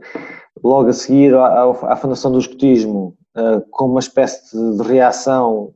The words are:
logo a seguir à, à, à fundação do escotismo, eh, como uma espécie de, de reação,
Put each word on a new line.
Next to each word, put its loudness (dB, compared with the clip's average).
logo 2
a 2
seguir 2
à, 4
à, 0
à 0
fundação -4
do 0
escotismo, 0
eh, 0
como -2
uma 0
espécie -4
de, -2
de -4
reação, 0